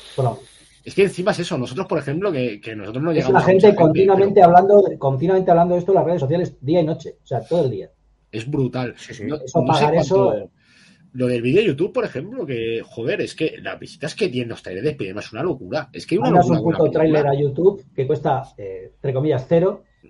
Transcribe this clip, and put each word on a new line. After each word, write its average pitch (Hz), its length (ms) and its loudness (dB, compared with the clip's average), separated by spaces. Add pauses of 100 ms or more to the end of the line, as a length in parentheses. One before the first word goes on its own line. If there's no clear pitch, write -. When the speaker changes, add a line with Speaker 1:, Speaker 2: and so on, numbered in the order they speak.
(160)
Speaker 1:
Bueno. 123 240 -2 (460)
Speaker 2:
Es 117 80 -14
que 190 80 2
encima 185 300 0
es - 80 -4
eso, 170 180 -6
nosotros, 127 300 -6
por - 100 -2
ejemplo, 156 340 -4
que, 123 300 -4
que 113 140 -12
nosotros 110 280 -8
no 170 60 -2
Speaker 1:
Es 160 80 0
Speaker 2:
llegamos 131 160 2
Speaker 1:
la - 60 4
Speaker 2:
a - 20 6
Speaker 1:
gente 190 140 4
Speaker 2:
mucha 196 140 6
gente, 180 120 4
Speaker 1:
continuamente 190 540 4
Speaker 2:
pero 190 100 8
Speaker 1:
hablando, 190 380 8 (160)
continuamente 170 500 0
hablando 175 240 4
de 175 60 0
esto 175 120 -2
en 190 40 4
las 160 100 2
redes 170 160 -2
sociales, 165 400 -2
día 156 200 0
y 156 40 0
noche, - 380 -6
o - 20 -20
sea, 117 160 -6
todo 165 240 -2
el 120 60 -2
día. 92 180 -10 (420)
Speaker 2:
Es 110 160 -10
brutal. 127 480 -4
Speaker 3:
Sí, - 200 -20
sí. 104 100 -14
Speaker 2:
No, 151 120 -6
Speaker 1:
Eso, - 260 -2
Speaker 2:
no 170 100 0
sé 196 60 2
Speaker 1:
pagar 151 160 2
Speaker 2:
cuánto 190 400 2
Speaker 1:
eso. - 140 -10 (640)
Speaker 2:
Lo 127 120 -4
del 123 160 -2
vídeo 135 200 2
de 233 80 0
YouTube, 151 220 -2
por 240 140 -2
ejemplo, 190 400 -10
que, 113 400 -4
joder, 160 360 -6
es 113 120 -8
que - 300 -4
las - 160 -10
visitas - 340 -12
que 202 160 -2
tienen 123 200 -6
los 104 120 -14
trailers 95 240 -10
de 151 60 -2
Spider-Man 101 320 -8
es - 100 -16
una 110 80 -8
locura. 147 500 -6
Es - 140 -16
que - 80 -6
hay 185 60 0
una - 100 0
Speaker 1:
Mandas 175 200 6
un 165 80 2
Speaker 2:
locura 160 200 0
con 160 80 4
la 143 60 2
Speaker 1:
puto 156 80 0
Speaker 2:
película. 156 240 2
Speaker 1:
tráiler 139 160 0
a - 100 -2
YouTube 196 340 0 (120)
que 131 100 -2
cuesta, 143 380 -2 (120)
eh, 95 380 -14
entre 139 180 -6
comillas, 131 380 -2
cero, 180 360 0 (240)